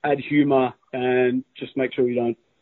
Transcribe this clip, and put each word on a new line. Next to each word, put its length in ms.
add 140
humour, 560
and 520
just 200
make 180
sure 140
you 60
don't 240